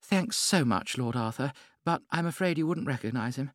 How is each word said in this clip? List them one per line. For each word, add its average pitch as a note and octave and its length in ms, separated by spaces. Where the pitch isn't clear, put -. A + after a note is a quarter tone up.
Thanks - 340
so - 280
much, A2 340
Lord A#2+ 180
Arthur, B2 360
but E3+ 260
I'm E3+ 160
afraid E3+ 320
you D#3+ 80
wouldn't E3+ 200
recognise A#2+ 500
him. C3+ 180